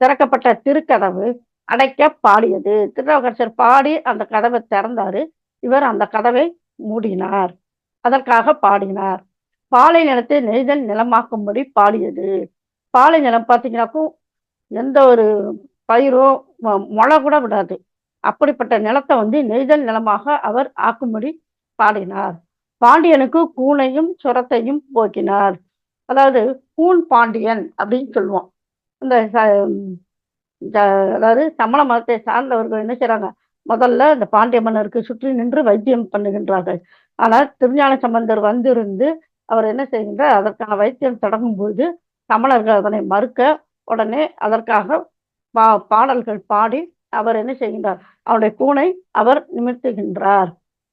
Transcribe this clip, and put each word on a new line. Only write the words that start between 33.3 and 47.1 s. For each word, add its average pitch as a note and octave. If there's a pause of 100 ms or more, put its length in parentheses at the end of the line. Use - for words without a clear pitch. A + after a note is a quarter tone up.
முதல்ல B3
இந்த A3
பாண்டிய A#3
மன்னருக்கு A3
சுற்றி B3 (100)
நின்று B3
வைத்தியம் A3 (100)
பண்ணுகின்றார்கள். G3 (400)
ஆனால், A#3 (140)
திருஞான C4+ (100)
சம்பந்தர் A3+
வந்திருந்து A#3 (420)
அவர் A3
என்ன B3+ (100)
செய்கின்றார்? A3
அதற்கான G#3+
வைத்தியம் B3+
தொடங்கும் A3
பொழுது G#3 (440)
சமணர்கள் A3
அதனை G#3 (140)
மறுக்க, A#3+ (420)
உடனே A3+ (240)
அதற்காக A3+ (560)
பா-, A3 (120)
பாடல்கள் A#3 (100)
பாடி A3+ (380)